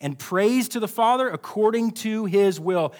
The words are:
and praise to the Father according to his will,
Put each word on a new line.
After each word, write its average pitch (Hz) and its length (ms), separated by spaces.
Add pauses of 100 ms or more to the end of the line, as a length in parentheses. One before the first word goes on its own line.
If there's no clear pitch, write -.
and 139 160
praise 214 500
to 240 100
the 214 80
Father 247 420
according 220 640
to 220 340
his 190 340
will, 165 400